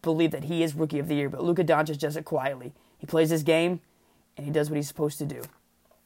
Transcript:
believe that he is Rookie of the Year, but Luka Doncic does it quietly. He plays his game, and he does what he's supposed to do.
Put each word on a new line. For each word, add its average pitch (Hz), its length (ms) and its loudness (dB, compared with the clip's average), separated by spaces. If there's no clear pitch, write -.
believe 160 280 2
that 143 120 -8
he 165 180 -2
is 156 140 0
Rookie 156 240 -2
of 147 80 -4
the 151 80 0
Year, 143 140 0
but 139 140 -6
Luka 170 200 2
Doncic 156 340 2
does 151 200 -2
it 151 80 -8
quietly. 131 480 -4
He 151 80 -14
plays 160 240 4
his 160 100 2
game, 165 400 2
and 143 100 -12
he 143 60 -6
does 147 180 2
what 156 60 -2
he's 147 120 -2
supposed 151 300 -2
to 143 80 -4
do. 143 160 -8